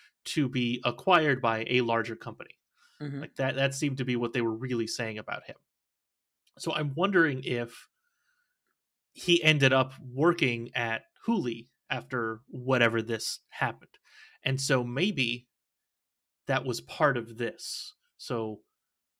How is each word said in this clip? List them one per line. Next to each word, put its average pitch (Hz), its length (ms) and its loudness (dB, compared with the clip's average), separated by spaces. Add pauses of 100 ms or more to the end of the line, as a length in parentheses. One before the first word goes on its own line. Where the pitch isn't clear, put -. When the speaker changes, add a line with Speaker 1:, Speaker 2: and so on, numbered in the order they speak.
(260)
Speaker 1:
to 143 240 0
be 120 340 0
acquired 151 580 2
by 113 280 0
a 127 100 4
larger 113 380 0
company. - 320 -14 (520)
Speaker 2:
Mm-hmm. 143 200 -8
Speaker 1:
Like, 127 140 -14
that, 135 200 -2
that 135 200 0
seemed 139 220 -2
to 135 80 -2
be 123 100 0
what 117 160 0
they 123 100 -2
were 113 140 0
really 117 320 -2
saying 110 300 -6
about 107 280 -8
him. - 120 -14 (1000)
So 160 140 -6
I'm 147 220 -2
wondering 165 480 4
if 120 460 -6 (1200)
he 175 320 2
ended 139 300 6
up 131 280 4
working 127 720 0
at 113 280 -4 (240)
Hooli 123 400 -2 (220)
after 117 580 -4
whatever 123 540 2
this 110 380 -4 (100)
happened. - 420 -4 (520)
And 135 180 0
so 131 220 2
maybe 123 640 -2 (1000)
that 131 180 0
was 120 160 -4
part 143 360 2
of 113 200 -8
this. - 560 -8 (240)
So, 110 440 -6 (580)